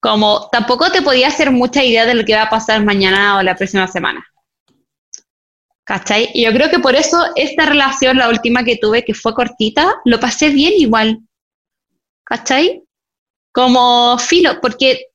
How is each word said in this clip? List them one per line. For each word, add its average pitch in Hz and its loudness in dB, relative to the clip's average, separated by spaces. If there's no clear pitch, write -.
Como 214 0
tampoco 247 0
te 370 0
podía 262 2
hacer 285 0
mucha 247 0
idea 226 2
de 240 0
lo 220 -2
que 220 0
va 214 0
a 220 -4
pasar 220 -2
mañana 196 2
o 190 0
la 185 0
próxima 190 -2
semana. - -8
¿Cachai? 214 -4
Y 240 0
yo 226 0
creo 285 2
que 349 0
por 262 0
eso 285 0
esta 311 -2
relación, 269 0
la 247 2
última 233 0
que 226 -2
tuve, 220 0
que 214 -6
fue 226 -4
cortita, 220 -2
lo 233 2
pasé 254 0
bien 294 2
igual. 220 0
¿Cachai? 277 -2
Como 247 2
filo, 330 0
porque - -2